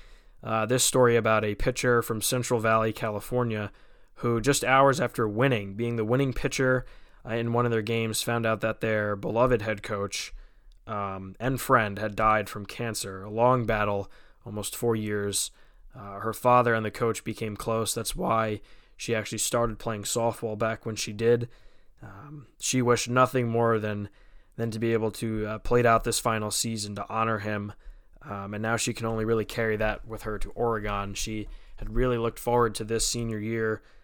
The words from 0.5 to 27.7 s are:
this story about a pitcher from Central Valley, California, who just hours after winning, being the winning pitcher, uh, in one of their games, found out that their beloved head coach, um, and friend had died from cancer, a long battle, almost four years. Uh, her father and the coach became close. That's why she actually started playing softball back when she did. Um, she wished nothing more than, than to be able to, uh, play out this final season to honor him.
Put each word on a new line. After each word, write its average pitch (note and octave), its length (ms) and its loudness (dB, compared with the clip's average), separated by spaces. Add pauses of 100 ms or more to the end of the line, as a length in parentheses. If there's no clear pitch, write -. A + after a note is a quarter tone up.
this B2 180 2
story A#2+ 340 6
about A2 280 4
a G#2 100 -2
pitcher A#2+ 460 2
from A2 220 -4
Central B2 380 0
Valley, A2+ 340 2
California, G#2+ 760 -4 (440)
who A#2 260 0
just C#3 240 2
hours C3+ 360 6
after A#2+ 280 0
winning, G#2 460 0
being A#2 220 -2
the A2 100 0
winning C3 260 0
pitcher, B2+ 540 0 (420)
uh, A2+ 60 -4
in A#2 180 -2
one A#2+ 140 2
of A#2 40 2
their A2+ 120 0
games, A2+ 400 -2
found A#2 240 -2
out A2 160 0
that A2 180 -2
their G#2+ 360 0
beloved A2+ 440 2
head G#2+ 220 -4
coach, G2+ 500 -6 (540)
um, F#2+ 520 -8
and B2+ 220 -2
friend G#2+ 380 4
had G#2 180 -4
died G#2+ 320 4
from G#2 160 -10
cancer, G2+ 580 -8
a G#2 80 -12
long A#2+ 360 4
battle, G#2 440 0 (360)
almost G#2+ 280 -6
four A#2 220 2
years. G#2 540 -2 (440)
Uh, G2 260 -12
her A2+ 120 -2
father B2 400 6
and A2 140 0
the G#2 40 -2
coach A2+ 320 -2
became A2 320 -6
close. A2+ 380 -2
That's - 240 -4
why A2 460 0 (340)
she - 180 -2
actually A2 240 -4
started A#2 400 0
playing G#2 260 -6
softball A2+ 540 -2
back A2 280 -2
when A2 100 -6
she - 160 -6
did. A#2 380 2 (520)
Um, C3+ 440 -16 (120)
she - 220 0
wished A#2+ 300 2
nothing B2 380 4
more A2+ 300 4
than, G#2 300 -4 (480)
than A2+ 140 -2
to A2 80 -6
be A2+ 160 2
able A2 160 2
to, A2 360 -4
uh, G#2+ 120 -6
play B2 260 4
out A2+ 200 6
this A#2 140 0
final G#2+ 320 0
season G#2 440 -4
to G2+ 160 -8
honor A2 300 0
him. G#2 340 -4 (480)